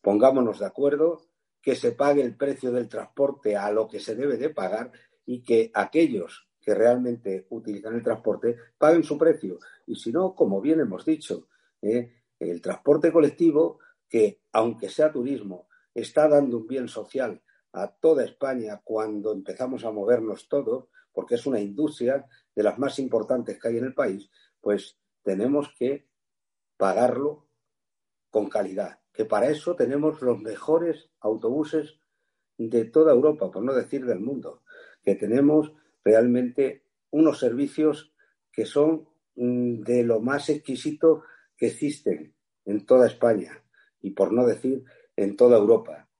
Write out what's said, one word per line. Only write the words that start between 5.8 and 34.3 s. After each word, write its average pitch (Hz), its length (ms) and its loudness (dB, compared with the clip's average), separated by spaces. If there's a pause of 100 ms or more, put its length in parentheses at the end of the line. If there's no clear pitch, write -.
que 107 140 -2
realmente 117 760 0
utilizan 110 440 -10
el 117 80 -6
transporte 113 540 -2 (220)
paguen 156 260 4
su 151 120 -4
precio. 147 420 0 (280)
Y 110 80 -8
si 113 180 -8
no, 180 220 -2
como 98 260 0
bien 156 200 0
hemos 101 240 -4
dicho, - 440 -6 (320)
¿eh? 120 420 -4 (160)
el 87 220 -8
transporte 151 520 2
colectivo, 160 680 2 (300)
que 107 340 0 (100)
aunque 113 360 0
sea 151 240 0
turismo, 120 560 -8 (260)
está 151 340 2
dando 143 300 4
un 113 80 -10
bien 127 220 -8
social 113 520 -8 (320)
a 98 160 -8
toda 151 360 2
España 117 600 -6
cuando 107 480 -4
empezamos 113 520 -8
a 113 60 -6
movernos 107 580 -2
todos, 131 400 -4 (240)
porque 117 240 -6
es 117 100 -6
una 123 140 -2
industria 127 640 -4 (280)
de 113 80 -2
las 104 160 0
más 131 200 -4
importantes 117 600 -4
que 117 100 -6
hay 117 100 -2
en 120 80 -4
el 135 80 -10
país, 101 360 -4 (300)
pues - 380 -4 (240)
tenemos 131 560 -2
que 135 300 -4 (680)
pagarlo 123 720 -2 (840)
con 101 180 0
calidad, 95 520 -6 (120)
que 110 120 -2
para 127 240 0
eso 147 260 -4
tenemos 143 480 -2
los 120 160 0
mejores 151 720 -2 (100)
autobuses 139 800 -4 (580)
de 113 280 0
toda 156 280 6
Europa, 131 380 2
por 95 120 -8
no 135 120 -2
decir 127 300 -4
del 110 160 -2
mundo, 120 420 -10 (400)